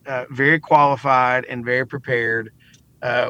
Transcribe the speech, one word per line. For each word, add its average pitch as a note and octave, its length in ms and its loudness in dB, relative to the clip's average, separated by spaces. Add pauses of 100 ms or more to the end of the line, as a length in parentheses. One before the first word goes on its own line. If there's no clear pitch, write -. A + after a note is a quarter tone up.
uh, B2+ 240 -6
very C#3+ 300 2
qualified C3 840 2
and B2 180 -10
very B2 240 -2
prepared, A#2 640 -4 (500)
uh, A#2+ 280 -2